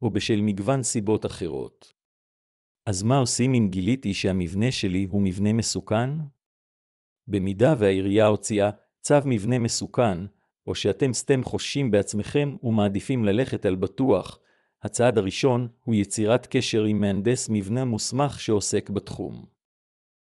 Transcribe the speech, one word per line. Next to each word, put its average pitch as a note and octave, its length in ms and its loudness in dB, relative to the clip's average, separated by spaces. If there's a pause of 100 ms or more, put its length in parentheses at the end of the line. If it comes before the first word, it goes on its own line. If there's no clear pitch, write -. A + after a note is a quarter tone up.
או A#2 80 0
בשל G#2 300 0
מגוון G#2+ 420 0
סיבות G#2+ 440 -2
אחרות. C#2 640 -10 (920)
אז G2 160 -2
מה B2 160 4
עושים B2+ 360 2
אם A2 140 4
גיליתי G2 460 -2
שהמבנה G2 580 -2
שלי F#2+ 380 -2
הוא G2+ 120 0
מבנה G2 300 0
מסוכן? A2+ 580 -2 (1160)
במידה G2 520 2
והעירייה G2 480 4
הוציאה G#2 440 0 (300)
צו - 140 2 (100)
מבנה B2 340 0
מסוכן, A2 600 0 (480)
או G#2 80 -4
שאתם A#2+ 380 0
סתם B2+ 320 0
חוששים C3+ 460 -2
בעצמכם G#2+ 720 0
ומעדיפים A2 600 0
ללכת G#2+ 420 0
על F#2+ 80 2
בטוח, G#2+ 640 0 (440)
הצעד A#2 360 2
הראשון A#2+ 500 0 (160)
הוא A#2 100 0
יצירת G#2+ 560 2
קשר A#2 340 0
עם G#2+ 160 2
מהנדס G2+ 480 0
מבנה A2 360 -2
מוסמך B2+ 560 -2
שעוסק G#2 500 -2
בתחום. - 540 -8 (840)